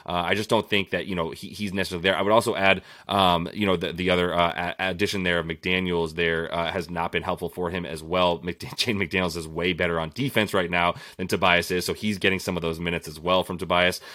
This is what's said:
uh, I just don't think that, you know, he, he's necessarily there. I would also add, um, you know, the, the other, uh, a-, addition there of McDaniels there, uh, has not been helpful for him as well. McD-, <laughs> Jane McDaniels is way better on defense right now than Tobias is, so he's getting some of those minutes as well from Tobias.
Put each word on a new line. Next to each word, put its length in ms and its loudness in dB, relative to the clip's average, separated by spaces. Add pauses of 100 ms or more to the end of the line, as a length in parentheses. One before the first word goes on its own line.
uh, 100 -6
I 200 0
just 160 -2
don't 180 2
think 220 0
that, 160 -2
you 80 -4
know, 160 -2
he, 200 -12
he's 220 -6
necessarily 300 -2
there. 140 4
I 60 0
would 100 2
also 240 4
add, 260 4 (240)
um, 480 4
you 100 0
know, 120 4
the, 160 -2
the 180 0
other, 240 2
uh, 420 0
a-, 140 -2
addition 320 -2
there 160 2
of 80 -2
McDaniels 680 -2
there, 360 0
uh, 200 -2
has 180 -6
not 220 -4
been 100 -2
helpful 260 -4
for 220 -4
him 160 -6
as 160 -10
well. 380 2
McD-, 360 -10
<laughs> 0 -
Jane 220 0
McDaniels 380 0
is 100 -6
way 260 -2
better 280 0
on 100 -4
defense 420 -2
right 180 0
now 240 2 (220)
than 120 -6
Tobias 420 4
is, 140 0
so 100 -2
he's 240 -4
getting 220 2
some 160 -2
of 60 -4
those 180 -2
minutes 260 -4
as 140 -12
well 240 2
from 120 -8
Tobias. 440 2 (140)